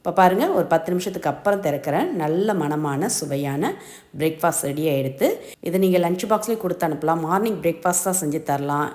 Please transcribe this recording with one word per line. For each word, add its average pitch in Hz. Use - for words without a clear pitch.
இப்போ 175
பாருங்க, 190
ஒரு 165
பத்து 165
நிமிஷத்துக்கு 180
அப்புறம் 202
திறக்கிறேன். 151
நல்ல 180
மணமான 151
சுவையான 143
பிரேக்ஃபாஸ்ட் 156
ரெடி 147
ஆயிடுத்து. 135
இதை 180
நீங்க 180
லஞ்ச் 180
பாக்ஸ்லேயே 220
கொடுத்து 175
அனுப்பலாம். 156
மார்னிங் 202
பிரேக்ஃபாஸ்ட் 175
தான் 185
செஞ்சு 151
தரலாம். 143